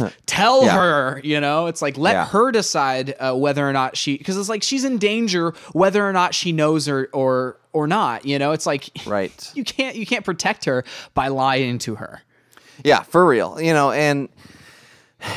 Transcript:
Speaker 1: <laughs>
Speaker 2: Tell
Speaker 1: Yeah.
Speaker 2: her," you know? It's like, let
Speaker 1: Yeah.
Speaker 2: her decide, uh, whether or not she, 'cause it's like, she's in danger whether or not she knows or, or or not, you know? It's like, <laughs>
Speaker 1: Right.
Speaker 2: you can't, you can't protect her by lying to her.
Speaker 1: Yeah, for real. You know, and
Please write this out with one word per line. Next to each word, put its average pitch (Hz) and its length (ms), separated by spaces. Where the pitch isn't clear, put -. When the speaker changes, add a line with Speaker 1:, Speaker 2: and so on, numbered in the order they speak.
Speaker 1:
<laughs> - 60
Speaker 2:
Tell 247 380
Speaker 1:
Yeah. 196 140
Speaker 2:
her," 143 460
you 147 160
know? 147 260
It's 165 160
like, 160 160
let 175 140
Speaker 1:
Yeah. 180 140
Speaker 2:
her 240 260
decide, 135 680
uh, 131 160
whether 139 340
or 139 40
not 131 240
she, 139 220
'cause 190 180
it's 196 120
like, 220 140
she's 269 220
in 262 140
danger 196 540
whether 196 340
or 196 60
not 180 220
she 175 180
knows 156 360
or, 135 240
or 127 440
or 151 140
not, 160 380
you 139 140
know? 143 140
It's 160 140
like, 147 320
<laughs> - 80
Speaker 1:
Right. 101 480
Speaker 2:
you 262 100
can't, - 320
you 214 100
can't 240 180
protect 190 400
her 127 200
by 135 140
lying 131 520
to 107 160
her. - 260
Speaker 1:
Yeah, 139 180
for 180 240
real. 110 340
You 165 120
know, 143 200
and 143 360